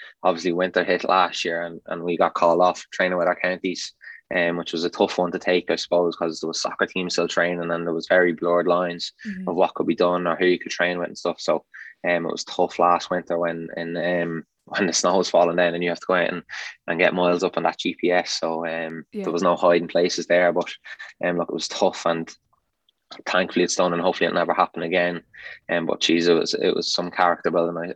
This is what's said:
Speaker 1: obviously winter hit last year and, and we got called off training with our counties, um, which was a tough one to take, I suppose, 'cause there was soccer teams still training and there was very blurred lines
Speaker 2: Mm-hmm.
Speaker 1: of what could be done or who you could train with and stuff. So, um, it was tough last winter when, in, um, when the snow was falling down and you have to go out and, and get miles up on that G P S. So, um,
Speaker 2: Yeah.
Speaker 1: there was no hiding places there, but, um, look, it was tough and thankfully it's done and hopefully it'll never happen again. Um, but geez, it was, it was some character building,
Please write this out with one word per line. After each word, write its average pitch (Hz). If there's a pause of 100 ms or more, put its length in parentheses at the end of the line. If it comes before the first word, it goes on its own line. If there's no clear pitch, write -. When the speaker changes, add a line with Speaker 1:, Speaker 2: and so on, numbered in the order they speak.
(240)
Speaker 1:
obviously 87
winter 90
hit 90
last 90
year 85
and, 85
and 85
we 87
got 85
called 85
off 90
training 92
with 87
our 87
counties, 90 (420)
um, 85
which 82
was 82
a 87
tough -
one 87
to 90
take, 90
I 85
suppose, 87
'cause 82
there 80
was 80
soccer -
teams 90
still 85
training 87
and 85
there 82
was 82
very 90
blurred 87
lines 87 (140)
Speaker 2:
Mm-hmm. 92
Speaker 1:
of 85
what 87
could -
be 85
done 90
or 82
who 92
you 90
could -
train 90
with 87
and -
stuff. 85
So, 80 (420)
um, 87
it 80
was 80
tough -
last 87
winter 87
when, 82
in, 85
um, 85 (220)
when 98
the 82
snow 92
was 90
falling 85
down 87
and 87
you 87
have 82
to -
go -
out 87
and, 87 (440)
and 85
get 87
miles 90
up 87
on 82
that 82
G 90
P 87
S. -
So, 82
um, 80
Speaker 2:
Yeah. 104
Speaker 1:
there 82
was 87
no 87
hiding 85
places 85
there, 87
but, 85 (540)
um, 87
look, 85
it -
was -
tough -
and 85 (920)
thankfully 90
it's -
done 90
and 85
hopefully 87
it'll 87
never 85
happen 87
again. 87 (480)
Um, 82
but -
geez, 82
it 87
was, -
it -
was -
some 87
character 87
building, 85 (180)